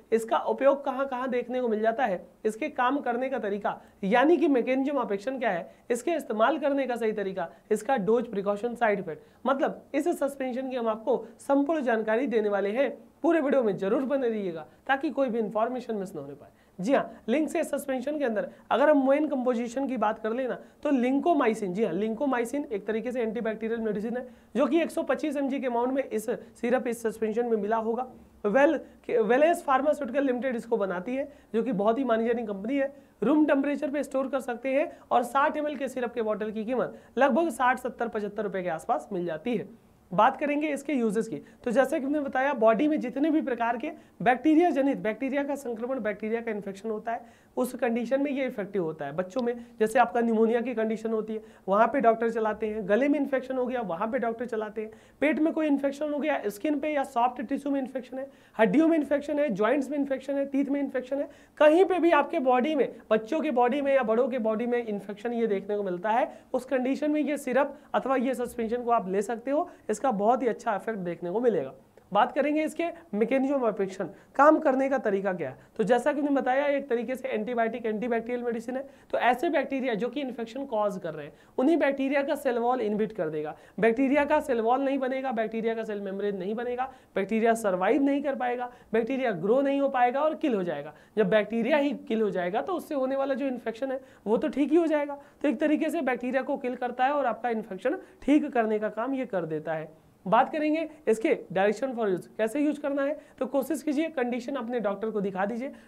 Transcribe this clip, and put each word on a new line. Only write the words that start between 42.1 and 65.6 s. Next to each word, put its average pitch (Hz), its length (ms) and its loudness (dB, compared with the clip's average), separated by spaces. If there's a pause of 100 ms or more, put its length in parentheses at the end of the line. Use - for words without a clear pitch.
बताया 277 360 0
बॉडी 226 320 4
में 302 120 2
जितने 269 300 0
भी 311 120 2
प्रकार 233 360 -2
के 302 140 -6 (320)
बैक्टीरिया 302 460 6
जनित, 269 280 2
बैक्टीरिया 226 460 -2
का 285 120 -4
संक्रमण, 247 440 -6
बैक्टीरिया 214 420 -4
का 226 100 -6
इन्फेक्शन 196 380 -8
होता 220 220 -6
है - 340 -10 (120)
उस 247 160 -2
कंडीशन 240 480 0
में 277 100 0
ये 262 140 -2
इफेक्टिव 202 380 -4
होता 156 220 -6
है। 143 100 -8
बच्चों 185 260 -2
में 240 120 -2 (260)
जैसे 220 200 4
आपका 240 220 4
निमोनिया 226 400 4
की 247 140 -4
कंडीशन 220 360 -2
होती 220 220 -4
है 220 80 -6 (260)
वहाँ 208 200 6
पे 277 120 0
डॉक्टर 233 320 4
चलाते 214 360 -2
हैं, 214 220 -6
गले 233 180 4
में 294 120 2
इन्फेक्शन 262 380 -2
हो 254 80 0
गया 247 160 -2
वहाँ 180 260 -4
पे 240 120 0
डॉक्टर 233 260 -2
चलाते 214 360 -6
हैं, 220 100 -10 (300)
पेट 302 180 4
में 311 140 4
कोई 311 140 0
इन्फेक्शन 277 460 0
हो 294 60 -2
गया, 294 280 0
स्किन 294 320 -2
पे 302 140 -2
या 277 120 0
सॉफ्ट 247 360 0
टिश्यू 269 300 -4
में 277 80 0
इन्फेक्शन 262 380 -8
है, 269 100 -8 (300)
हड्डियों 226 300 6
में 330 100 6
इन्फेक्शन 285 420 0
है, 294 120 2
जॉइंट्स 220 380 0
में 294 80 -4
इन्फेक्शन 277 360 -4
है, 277 120 0
टीथ 277 200 0
में 285 140 -2
इन्फेक्शन 277 380 -4
है, 294 120 -4 (280)
कहीं 311 280 8
पे 359 140 0
भी 330 120 6
आपके 294 300 4
बॉडी 254 340 4
में, 254 120 4 (240)
बच्चों 220 300 0
के 302 100 0
बॉडी 247 300 2
में 277 140 2
या 269 80 4
बड़ों 226 240 2
के 247 120 -2
बॉडी 220 280 0
में 240 180 0
इन्फेक्शन 208 480 -6
ये 226 140 0
देखने 202 300 -2